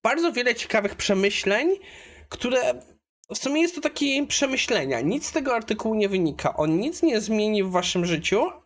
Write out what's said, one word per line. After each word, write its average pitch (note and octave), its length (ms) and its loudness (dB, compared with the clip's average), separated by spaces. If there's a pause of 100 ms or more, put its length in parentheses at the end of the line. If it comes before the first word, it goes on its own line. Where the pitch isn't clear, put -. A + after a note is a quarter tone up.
bardzo D#4 280 4
wiele A#3+ 240 0
ciekawych G#3 400 -2
przemyśleń, G3+ 720 2 (600)
które B3 300 0 (720)
w G#3+ 60 -8
sumie C#4+ 240 0
jest E4+ 140 2
to D4 60 -6
takie C#4+ 460 0
przemyślenia. F#3 760 0
Nic G3+ 260 -2
z - 40 -8
tego C4+ 240 0
artykułu A3 400 -2
nie G#3 140 2
wynika. E3 460 0
On D#3 220 2
nic C#4 260 -2
nie B3+ 180 2
zmieni G#3+ 420 0
w F#3+ 80 -2
waszym F3+ 340 0
życiu F3 460 0 (140)